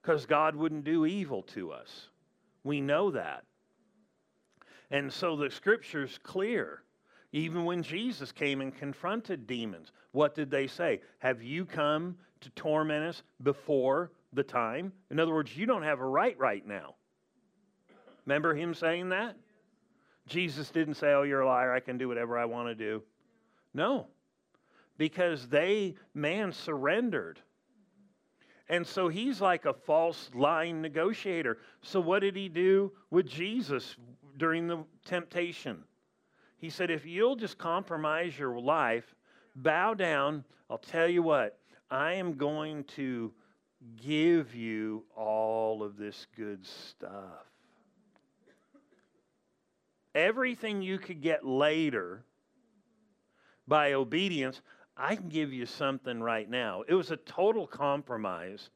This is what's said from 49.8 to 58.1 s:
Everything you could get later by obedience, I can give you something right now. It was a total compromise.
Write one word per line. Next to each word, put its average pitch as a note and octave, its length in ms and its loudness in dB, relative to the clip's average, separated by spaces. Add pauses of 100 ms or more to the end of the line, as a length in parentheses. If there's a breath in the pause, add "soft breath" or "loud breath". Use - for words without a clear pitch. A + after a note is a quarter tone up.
Everything A3 640 0
you F#3+ 160 -4
could F3+ 240 -10
get D#3 240 0
later C3 800 0 (1400 soft breath)
by C#3+ 260 4
obedience, C3+ 720 0 (340 soft breath)
I E3 200 -2
can F#3 100 -12
give D#3 240 -2
you B2 140 -6
something C3 580 -4
right A2+ 260 -2
now. A2+ 340 -2
It D3 100 0
was F3+ 180 2
a D3+ 60 -4
total G3+ 500 0
compromise. G#2+ 1080 -4